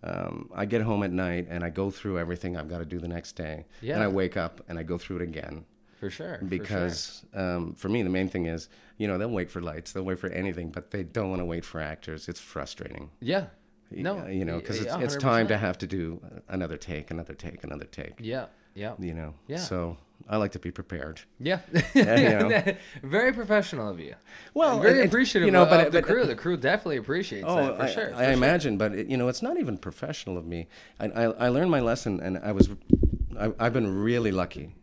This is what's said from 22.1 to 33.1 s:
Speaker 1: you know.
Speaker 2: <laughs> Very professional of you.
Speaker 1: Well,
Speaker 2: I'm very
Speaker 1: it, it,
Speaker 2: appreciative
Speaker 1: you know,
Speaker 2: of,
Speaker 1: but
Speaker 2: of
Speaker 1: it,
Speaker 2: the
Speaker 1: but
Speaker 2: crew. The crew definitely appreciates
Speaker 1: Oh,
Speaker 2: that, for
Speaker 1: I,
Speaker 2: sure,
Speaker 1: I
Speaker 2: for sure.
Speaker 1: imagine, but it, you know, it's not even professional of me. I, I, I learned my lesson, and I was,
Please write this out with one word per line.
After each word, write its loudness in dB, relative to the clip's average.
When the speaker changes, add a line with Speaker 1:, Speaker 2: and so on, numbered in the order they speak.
Speaker 1:
you 4
know. 2
Speaker 2:
<laughs> -16
Very 2
professional 0
of -6
you. -10
Speaker 1:
Well, 4
Speaker 2:
I'm 2
very 10
Speaker 1:
it, 6
it, 6
Speaker 2:
appreciative 4
Speaker 1:
you 8
know, 12
Speaker 2:
of, 6
Speaker 1:
but 10
Speaker 2:
of 8
Speaker 1:
it, 0
Speaker 2:
the 6
Speaker 1:
but -2
Speaker 2:
crew. 4
The 0
crew -2
definitely 0
appreciates -4
Speaker 1:
Oh, 2
Speaker 2:
that, 2
for -2
Speaker 1:
I, 0
Speaker 2:
sure, -2
Speaker 1:
I -6
Speaker 2:
for 4
sure. 6
Speaker 1:
imagine, 4
but 2
it, -4
you 0
know, 2
it's -2
not 0
even -2
professional -8
of -8
me. -6
I, -2
I, -2
I 2
learned 2
my 4
lesson, 0
and -2
I -4
was, 6